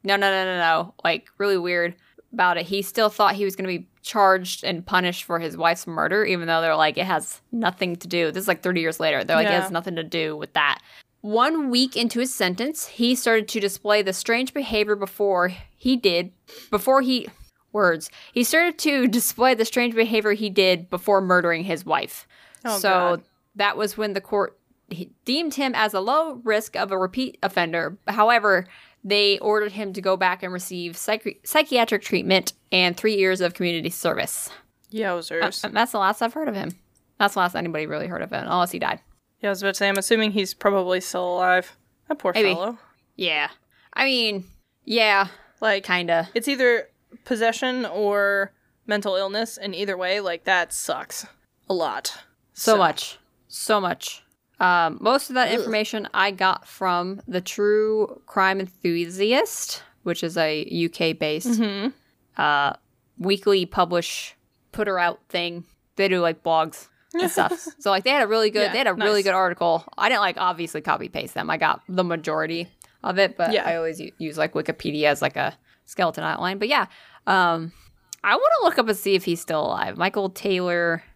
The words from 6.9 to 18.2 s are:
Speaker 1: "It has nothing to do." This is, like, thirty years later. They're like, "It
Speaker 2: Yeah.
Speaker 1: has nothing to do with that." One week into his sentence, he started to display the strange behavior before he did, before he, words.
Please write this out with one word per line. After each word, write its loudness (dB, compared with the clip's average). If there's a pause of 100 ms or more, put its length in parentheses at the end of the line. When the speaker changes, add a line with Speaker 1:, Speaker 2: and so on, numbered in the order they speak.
Speaker 1:
"It -2
has -4 (100)
nothing -2
to -16
do." 0
This -6
is, -2
like, 0
thirty 0
years -2
later. 0
They're 2
like, 4
"It 2
Speaker 2:
Yeah. 2
Speaker 1:
has -4
nothing -4
to -6
do -4
with -12
that." 2 (420)
One 2
week 2
into 0
his -2
sentence, -4
he 0
started 2
to -4
display 2
the 0
strange -2
behavior 0
before 0 (240)
he 0
did, 2 (400)
before 4
he, 0 (460)
words. 0 (240)